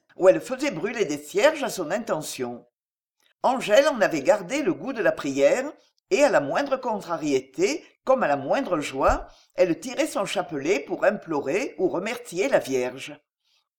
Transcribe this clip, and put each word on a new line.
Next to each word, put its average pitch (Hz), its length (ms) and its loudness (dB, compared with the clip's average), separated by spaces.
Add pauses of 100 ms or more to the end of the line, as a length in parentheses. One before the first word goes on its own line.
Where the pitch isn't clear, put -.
(160)
où 185 120 6
elle 175 120 8
faisait 262 320 -4
brûler 196 320 -2
des 143 180 -4
cierges 277 400 2
à 226 80 -2
son 170 220 -6
intention. 156 760 -6 (760)
Angèle 226 420 4
en 269 140 0
avait 160 220 0
gardé 208 400 0
le 180 120 -2
goût 185 180 -8
de 226 80 -6
la 185 120 2
prière, 156 600 0 (380)
et 254 140 4
à 269 40 8
la 170 120 4
moindre 214 360 -2
contrariété, 175 1080 -2 (160)
comme 254 220 2
à - 20 2
la 143 100 2
moindre 175 440 -2
joie, 147 480 0 (260)
elle 185 240 2
tirait 262 300 -2
son 254 160 -2
chapelet 175 560 -2
pour 160 240 -4
implorer 170 720 0
ou 175 100 2
remercier 196 600 -4
la 214 100 4
Vierge. 131 580 -4 (640)